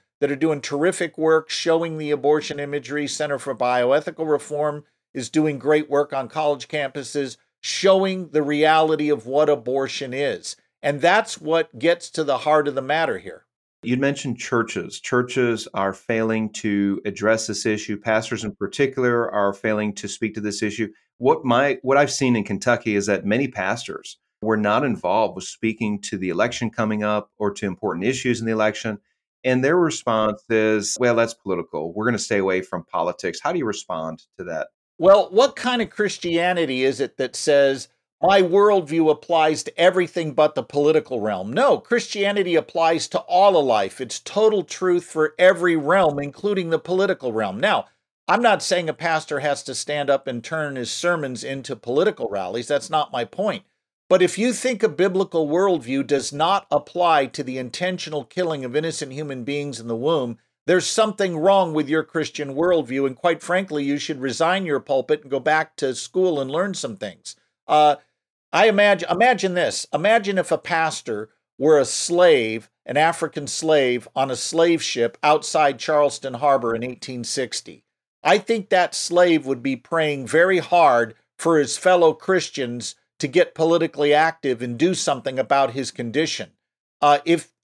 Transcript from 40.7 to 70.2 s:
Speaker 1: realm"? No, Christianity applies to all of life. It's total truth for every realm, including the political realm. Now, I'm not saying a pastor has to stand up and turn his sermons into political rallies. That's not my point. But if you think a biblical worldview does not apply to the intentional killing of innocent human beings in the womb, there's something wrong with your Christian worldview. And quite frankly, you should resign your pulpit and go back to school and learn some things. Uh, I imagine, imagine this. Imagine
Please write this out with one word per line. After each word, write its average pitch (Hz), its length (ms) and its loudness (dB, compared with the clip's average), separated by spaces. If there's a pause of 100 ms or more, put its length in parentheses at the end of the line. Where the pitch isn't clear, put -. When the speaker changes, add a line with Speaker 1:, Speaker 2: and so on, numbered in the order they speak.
Speaker 1:
realm"? 101 320 -4
No, 214 260 2
Christianity 202 800 -2
applies 165 520 0
to - 120 -2
all 185 360 4
of 147 80 4
life. 107 360 0
It's 123 180 -8
total 214 460 2
truth 175 400 -2
for 156 340 -2
every 175 380 4
realm, 156 420 2
including 170 520 -4
the 160 100 0
political 185 520 -2
realm. 107 280 -4
Now, 165 260 0 (400)
I'm 208 160 2
not 208 180 4
saying 175 280 -2
a 151 40 -4
pastor 156 460 -4
has 143 240 -2
to 135 120 -10
stand 147 360 -4
up 135 160 2
and 120 160 -6
turn 151 320 -6
his 123 160 -6
sermons 143 540 -2
into 135 320 -8
political 131 520 0
rallies. 98 380 -6
That's 143 240 -2
not 151 220 -2
my 123 120 -4
point. 180 380 -4 (480)
But 185 120 6
if - 160 2
you 233 160 0
think 247 280 -2
a 220 60 2
biblical 180 580 0
worldview 143 600 0
does 139 260 -2
not 165 380 0
apply 151 560 2
to 139 180 -10
the 127 140 -8
intentional 156 680 -6
killing 160 400 -4
of 123 100 -8
innocent 156 380 -4
human 135 320 -10
beings 143 340 -6
in 113 80 -14
the 117 80 -4
womb, 127 440 -2 (280)
there's 175 200 2
something 202 500 0
wrong 180 380 4
with 147 160 0
your 156 120 0
Christian 147 520 -6
worldview. 139 520 0
And 131 80 -4
quite 170 280 -2
frankly, 175 420 -2
you 143 140 0
should 139 240 -8
resign 170 420 0
your 147 160 -2
pulpit 143 400 0
and 135 100 -20
go 135 100 -2
back 156 360 0
to 131 180 -2
school 180 460 -2
and 135 100 -6
learn 185 220 -2
some 123 240 -8
things. - 400 -14 (300)
Uh, 151 300 6 (540)
I 185 160 4
imagine, 202 440 4
imagine 196 420 2
this. 170 400 -2
Imagine 196 460 2